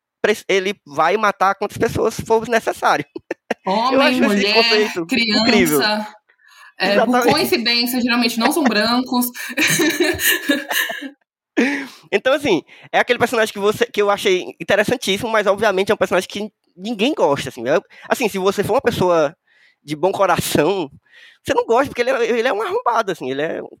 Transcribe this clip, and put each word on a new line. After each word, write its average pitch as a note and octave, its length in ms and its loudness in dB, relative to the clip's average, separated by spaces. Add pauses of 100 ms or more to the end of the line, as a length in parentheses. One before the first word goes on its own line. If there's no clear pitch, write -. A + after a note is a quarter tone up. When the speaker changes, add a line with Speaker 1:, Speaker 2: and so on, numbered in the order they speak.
(200)
Speaker 1:
pre-, G#3 260 0
ele G3 400 0
vai D#3+ 300 2
matar G3 380 2
quantas - 240 -6
pessoas A3+ 420 -2
for A3 280 0
necessário. A3+ 580 0 (300)
<laughs> - 280 -8
Eu F#3+ 80 0
Speaker 2:
Homem, B3+ 280 2
Speaker 1:
acho C#4+ 100 4
esse B3+ 100 2
Speaker 2:
mulher, G#3 340 2
Speaker 1:
conceito G#3+ 520 0
Speaker 2:
criança, A3 360 0
Speaker 1:
incrível. F3+ 400 2
Speaker 2:
é, - 1080 -6
por G3+ 40 2
Speaker 1:
Exatamente. B3 400 2
Speaker 2:
coincidência, B3 680 0
geralmente A#3+ 380 0
não B3 140 2
são E4 100 0
brancos. B3 680 0
<laughs> - 1900 -2 (960)
Speaker 1:
Então, C4 220 2
assim, C4+ 280 0 (300)
é E3+ 60 2
aquele A#3+ 200 2
personagem A3 340 0
que G#3 60 -12
você, G3+ 280 0
que - 140 -4
eu G3+ 100 2
achei F#3 500 0
interessantíssimo, G#3 720 -2
mas G#3+ 160 0
obviamente G3+ 440 2
é G#3+ 40 2
um G3 40 -2
personagem F#3 300 -2
que G#3 240 -10 (240)
ninguém A3 380 -2
gosta, C#3+ 340 0
assim. A#2+ 180 -8
Eu, D#3+ 160 2 (260)
assim, A3+ 200 0
se F#3+ 100 -6
você F#3+ 240 0
for G3 120 0
uma C4 80 2
pessoa E3+ 520 2 (480)
de D3 140 -10
bom F3 160 0
coração, F3 800 0 (520)
você - 120 -2
não A#4+ 100 -4
gosta, C4 240 2
porque - 140 -4
ele A#3+ 80 -2
é, A#3 160 0 (120)
ele A3+ 100 0
é C#4+ 40 0
um G4+ 80 -4
arrombado, F4+ 500 -2
assim, D3+ 200 -6
ele C3+ 100 -4
é, D#3 200 -4 (200)